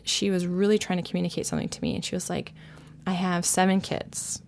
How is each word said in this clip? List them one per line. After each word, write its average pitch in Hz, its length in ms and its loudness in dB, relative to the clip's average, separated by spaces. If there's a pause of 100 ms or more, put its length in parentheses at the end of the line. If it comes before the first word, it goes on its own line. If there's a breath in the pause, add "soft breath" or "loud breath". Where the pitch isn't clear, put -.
she - 240 0
was 180 160 2
really 196 320 4
trying 180 240 0
to - 60 -10
communicate 175 400 -2
something - 220 -2
to - 120 -8
me, - 140 -2
and 165 100 -4
she - 100 -4
was 180 140 -4
like, - 240 -6 (540 loud breath)
"I 185 60 0
have 180 320 0
seven 190 360 4
kids." - 680 -6